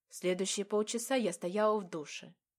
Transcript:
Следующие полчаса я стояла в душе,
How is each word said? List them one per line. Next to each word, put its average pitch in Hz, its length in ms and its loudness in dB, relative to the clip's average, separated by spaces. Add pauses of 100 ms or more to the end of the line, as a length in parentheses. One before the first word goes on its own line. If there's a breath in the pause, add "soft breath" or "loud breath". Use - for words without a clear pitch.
(180)
Следующие 185 460 0
полчаса 214 500 0
я 202 180 2
стояла 214 460 2
в 196 60 -2
душе, 170 500 -10 (240)